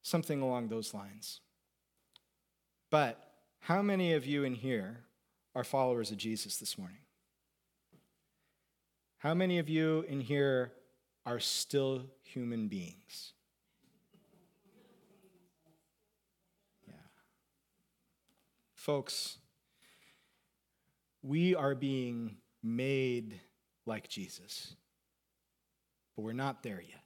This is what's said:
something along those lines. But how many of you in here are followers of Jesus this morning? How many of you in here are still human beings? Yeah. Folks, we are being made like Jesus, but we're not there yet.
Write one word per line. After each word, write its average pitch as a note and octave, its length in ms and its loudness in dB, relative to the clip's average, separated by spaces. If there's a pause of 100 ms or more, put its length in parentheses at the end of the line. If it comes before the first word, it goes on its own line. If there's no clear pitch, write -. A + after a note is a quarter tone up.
something D#3 380 0
along B2 280 0
those A2 260 -4
lines. G2+ 480 -12 (1500)
But C#3 520 2 (180)
how F#3 200 2
many F#3+ 320 4
of D3 100 2
you C#3+ 200 0
in C3 100 0
here A#2 500 -2 (520)
are B2+ 80 -2
followers B2 480 2
of G#2+ 60 -6
Jesus G#2+ 420 -4
this - 180 -6
morning? F#2+ 220 -12 (2250)
How - 160 2
many F3+ 240 4
of D#3 100 2
you D#3 340 4
in C#3 200 -4
here C3 540 2 (500)
are A#2+ 140 -2
still C3+ 720 0 (100)
human A#2+ 460 -4
beings? F#2 680 -8 (3500)
Yeah. - 60 -18 (1800)
Folks, - 640 -4 (1800)
we E3 320 4
are C#3 180 2
being B2 640 -2 (240)
made A#2+ 800 0 (460)
like G#2+ 200 -4
Jesus, - 680 -10 (1400)
but A2 60 -8
we're A2 120 -4
not C3+ 280 -2
there F#2 180 -6
yet. - 260 -20